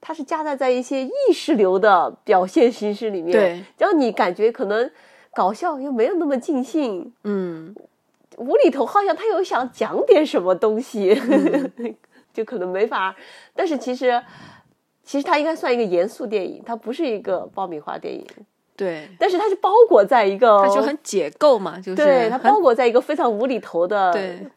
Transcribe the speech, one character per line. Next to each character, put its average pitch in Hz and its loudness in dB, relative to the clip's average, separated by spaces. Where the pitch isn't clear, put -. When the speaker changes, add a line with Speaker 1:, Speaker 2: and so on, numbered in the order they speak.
Speaker 1:
它 - -14
是 320 -12
夹 311 -6
杂 294 -4
在 262 -2
一 254 0
些 262 -6
意 494 0
识 - 0
流 190 2
的 185 4
表 185 2
现 233 2
形 208 -6
式 220 -6
里 190 -6
面， 165 -6
Speaker 2:
对。 185 0
Speaker 1:
让 359 0
你 240 0
感 202 0
觉 208 0
可 233 -6
能 220 -2
搞 196 0
笑 302 -6
又 285 -8
没 233 0
有 381 -2
那 339 -2
么 277 -2
尽 254 -4
兴。 240 -6
Speaker 2:
嗯。 185 -6
Speaker 1:
无 254 -6
厘 466 4
头 269 -2
好 403 -2
像 320 0
他 359 -8
又 392 -2
想 254 -4
讲 214 -4
点 320 6
什 269 -2
么 185 0
东 214 0
西， 202 -2
Speaker 2:
嗯。 233 -10
Speaker 1:
<laughs> - -20
就 226 -6
可 220 -10
能 180 -6
没 190 -2
法， 196 -4
但 - -4
是 311 -2
其 254 -6
实， 247 -2
其 - -6
实 285 -6
它 339 0
应 294 -2
该 320 -2
算 311 -2
一 - -4
个 240 -2
严 180 0
肃 - -12
电 202 -4
影， - -14
它 233 -10
不 220 -10
是 330 -4
一 226 -4
个 185 -4
爆 196 -6
米 165 -12
花 165 -12
电 170 -10
影。 - -14
Speaker 2:
对。 165 -8
Speaker 1:
但 359 2
是 370 0
它 415 0
是 381 -2
包 381 -2
裹 226 8
在 226 4
一 196 0
个 214 6
Speaker 2:
它 196 4
就 202 2
很 277 -2
解 170 -4
构 277 4
嘛， 175 -8
就 190 -12
是 185 -6
Speaker 1:
对， 262 4
它 247 -4
包 262 4
裹 277 6
在 247 2
一 233 2
个 240 4
非 294 -4
常 302 2
无 220 -2
厘 254 -2
头 175 -4
的 190 0
Speaker 2:
很 185 -2
对。 185 -10